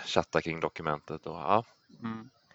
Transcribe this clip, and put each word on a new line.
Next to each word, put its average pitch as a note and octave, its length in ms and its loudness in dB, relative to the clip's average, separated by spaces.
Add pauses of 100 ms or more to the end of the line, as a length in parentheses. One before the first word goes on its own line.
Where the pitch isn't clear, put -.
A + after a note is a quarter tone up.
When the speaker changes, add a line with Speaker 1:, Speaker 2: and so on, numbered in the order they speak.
Speaker 1:
chatta - 360 2
kring D#2+ 180 -2
dokumentet D#2 680 -4
och, D#2 100 -6
ja. F2+ 280 4 (380)
Speaker 2:
Mm. A2+ 280 -10 (260)